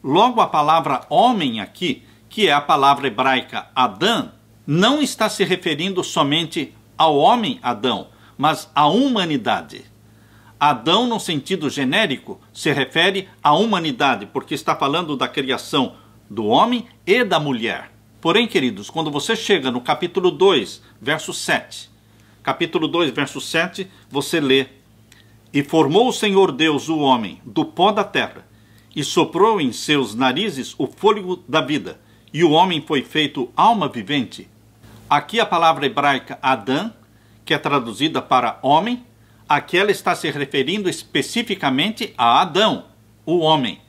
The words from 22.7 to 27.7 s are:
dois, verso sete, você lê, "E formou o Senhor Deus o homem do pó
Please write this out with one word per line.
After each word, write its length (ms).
dois, 220
verso 320
sete, 480
você 320
lê, 280
"E 120
formou 460
o 40
Senhor 380
Deus 380
o 100
homem 440
do 220
pó 260